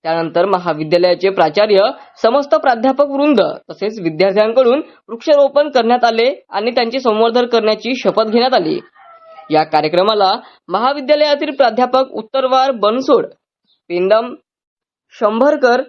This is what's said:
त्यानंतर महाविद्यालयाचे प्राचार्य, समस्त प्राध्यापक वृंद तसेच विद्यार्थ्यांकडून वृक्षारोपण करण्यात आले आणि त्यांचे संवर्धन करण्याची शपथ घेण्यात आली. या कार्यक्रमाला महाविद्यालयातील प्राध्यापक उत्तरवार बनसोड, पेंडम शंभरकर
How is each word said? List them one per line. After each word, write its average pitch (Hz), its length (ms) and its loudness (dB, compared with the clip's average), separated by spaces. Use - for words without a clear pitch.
त्यानंतर 165 420 -2
महाविद्यालयाचे 175 840 0
प्राचार्य, 190 600 2
समस्त 277 340 0
प्राध्यापक 269 540 0
वृंद 277 320 2
तसेच 214 320 -8
विद्यार्थ्यांकडून 214 800 2
वृक्षारोपण 285 600 2
करण्यात 233 340 0
आले 233 260 0
आणि 214 220 -4
त्यांचे 240 280 -2
संवर्धन 233 460 0
करण्याची 226 500 -2
शपथ 220 360 -2
घेण्यात 240 220 0
आली. 160 260 -2
या 156 120 2
कार्यक्रमाला 185 680 0
महाविद्यालयातील 285 880 0
प्राध्यापक 254 580 0
उत्तरवार 262 580 -2
बनसोड, 226 540 0
पेंडम 196 440 0
शंभरकर 254 720 0